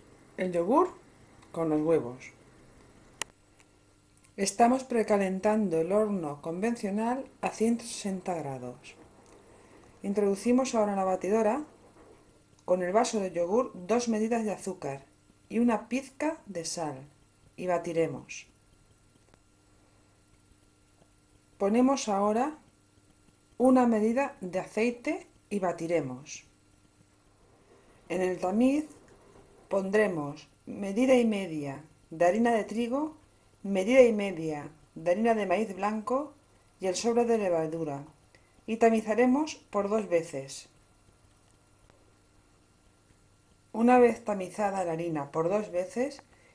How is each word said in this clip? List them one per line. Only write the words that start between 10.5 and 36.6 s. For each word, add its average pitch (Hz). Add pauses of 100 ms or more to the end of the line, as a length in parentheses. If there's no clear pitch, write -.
ahora 208
en 196
la 190
batidora, 214 (1000)
con 180
el 180
vaso 226
de 185
yogur, 170
dos 226
medidas 226
de 202
azúcar 143 (460)
y 202
una 226
pizca 294
de 175
sal 143 (500)
y 180
batiremos. 165 (3000)
Ponemos 254
ahora 214 (1000)
una 254
medida 233
de 180
aceite 240 (220)
y 202
batiremos. 165 (1600)
En 180
el 180
tamiz 254 (800)
pondremos 190 (180)
medida 208
y 247
media 156 (260)
de 165
harina 226
de 208
trigo, 240 (460)
medida 196
y 233
media 160 (260)
de 165
harina 226
de 208
maíz 190
blanco 220 (460)